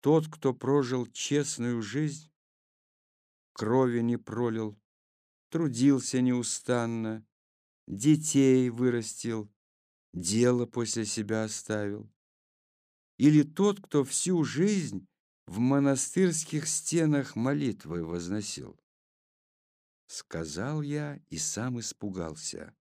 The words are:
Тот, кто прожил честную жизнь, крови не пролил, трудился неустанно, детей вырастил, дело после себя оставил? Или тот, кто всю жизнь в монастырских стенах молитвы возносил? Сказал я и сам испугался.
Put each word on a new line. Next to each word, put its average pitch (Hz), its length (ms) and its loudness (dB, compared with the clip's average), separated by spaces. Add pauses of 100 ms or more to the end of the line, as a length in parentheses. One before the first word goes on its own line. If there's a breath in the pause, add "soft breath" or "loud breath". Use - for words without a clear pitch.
Тот, 156 260 4
кто 131 260 -2
прожил 127 540 0
честную 120 720 -2
жизнь, 139 500 -4 (1200)
крови 120 480 2
не 120 160 0
пролил, 110 640 -4 (680)
трудился 135 720 2
неустанно, 117 1040 -2 (640)
детей 131 840 4
вырастил, 117 800 -2 (640)
дело 117 540 2
после 113 380 -4
себя 110 380 -2
оставил? 107 680 -6 (1080)
Или 151 260 8
тот, 202 380 0
кто 143 220 0
всю 170 400 0
жизнь 131 640 0 (420)
в 90 120 -6
монастырских 139 1080 2
стенах 151 680 0
молитвы 113 680 -2
возносил? 87 760 -6 (1300)
Сказал 85 720 -8
я 147 380 -6 (100)
и - 80 -10
сам 123 420 -6
испугался. 85 960 -10 (120)